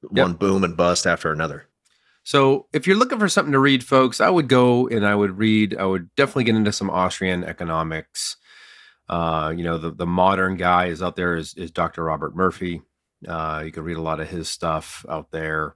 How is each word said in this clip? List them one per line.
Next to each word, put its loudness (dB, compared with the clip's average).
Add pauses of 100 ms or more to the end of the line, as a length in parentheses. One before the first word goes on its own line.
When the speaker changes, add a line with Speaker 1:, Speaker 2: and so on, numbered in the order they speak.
Speaker 1:
Yep. -18 (140)
Speaker 2:
one 0
boom 2
and -2
bust 2
after 0
another. -6 (560)
Speaker 1:
So 2
if -4
you're 4
looking 0
for 2
something 2
to 4
read, 4
folks, 2
I 6
would 2
go 4
and 0
I 4
would 0
read, 2
I -2
would -4
definitely 0
get 4
into 2
some -4
Austrian -2
economics. -6 (720)
Uh, 0
you -6
know, -2
the, -6
the -6
modern 2
guy 2
is -6
out -4
there 0
is, -8
is -10
Doctor -4
Robert -6
Murphy. -2 (460)
Uh, -6
you -10
can -12
read -6
a -6
lot -4
of -8
his -8
stuff -8
out -10
there, -6